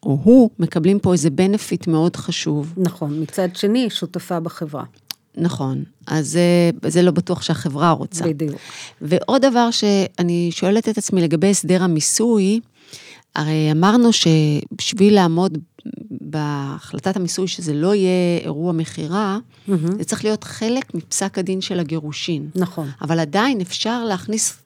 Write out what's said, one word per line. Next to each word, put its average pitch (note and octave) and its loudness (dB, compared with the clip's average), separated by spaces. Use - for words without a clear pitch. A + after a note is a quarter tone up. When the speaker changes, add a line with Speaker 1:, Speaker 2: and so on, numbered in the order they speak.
Speaker 1:
או C3+ 0
הוא A#3 8
מקבלים F3 2
פה F#3+ 2
איזה D#3+ 2
בנפיט F#3 0
מאוד E3 2
חשוב. D3+ -4
Speaker 2:
נכון, D#3+ -2
מצד F3+ -4
שני, A3+ 0
שותפה F3 -6
בחברה. D3+ -10
Speaker 1:
נכון, C#3 -2
אז D#3 -2
זה, F3 4
זה D#3+ 2
לא F3+ 4
בטוח F3 -2
שהחברה D#3 0
רוצה. D#3 -2
Speaker 2:
בדיוק. D3 -4
Speaker 1:
ועוד F#3 0
דבר A#3+ 4
שאני F3 0
שואלת G#3 0
את G#3+ -2
עצמי F#3+ 0
לגבי E3 2
הסדר F#3 2
המיסוי, G3+ 2
הרי D#3 2
אמרנו G#3+ 6
שבשביל D#3+ 2
לעמוד F3 2
בהחלטת D3+ -6
המיסוי F#3 -4
שזה D#3+ -6
לא F3 2
יהיה F3+ 2
אירוע D#3+ -4
מכירה, E3 -4
Speaker 2:
מהמם. F3+ -2
Speaker 1:
זה E3+ -6
צריך - -6
להיות G#3+ -2
חלק A#3+ -6
מפסק F#3+ -6
הדין F#3+ -4
של F3+ -4
הגירושין. D3+ -6
Speaker 2:
נכון. F3 -4
Speaker 1:
אבל D#3+ -2
עדיין G3 0
אפשר A3+ -4
להכניס G#3+ -4